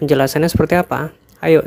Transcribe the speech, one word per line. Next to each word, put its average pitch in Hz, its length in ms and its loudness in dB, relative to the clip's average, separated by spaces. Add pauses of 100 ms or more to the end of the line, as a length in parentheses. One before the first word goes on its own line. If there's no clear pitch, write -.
Penjelasannya 147 480 0
seperti 156 240 0
apa? 160 400 -4 (240)
Ayo, 160 280 2